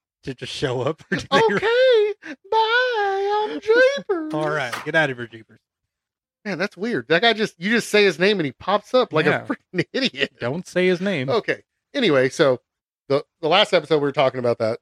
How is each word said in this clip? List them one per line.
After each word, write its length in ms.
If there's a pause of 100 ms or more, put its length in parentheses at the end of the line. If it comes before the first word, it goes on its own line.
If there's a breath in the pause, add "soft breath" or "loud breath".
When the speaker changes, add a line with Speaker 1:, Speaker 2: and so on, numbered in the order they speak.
(240)
Speaker 1:
to 100
just 180
show 300
up? 240
<laughs> 40
Or 60
do 140
they 240
Speaker 2:
Okay, 600 (360 loud breath)
bye, 960
I'm 120
Jeepers. 760
Speaker 1:
All 160
right, 240 (100)
get 100
out 160
of 60
here, 120
Jeepers. 320 (840)
Speaker 2:
Man, 140
that's 180
weird. 320
That 140
guy 120
just, 240
you 120
just 200
say 140
his 140
name 200
and 80
he 60
pops 420
up 180
like 140
Speaker 1:
Yeah. 180
Speaker 2:
a 20
freaking 420
<laughs> 40
idiot. 480
Speaker 1:
Don't 260
say 200
his 140
name. 280
Speaker 2:
Okay. 340 (300)
Anyway, 360
so 320 (480)
the, 160 (160)
the 80
last 260
episode 220
we 60
were 100
talking 260
about 200
that, 240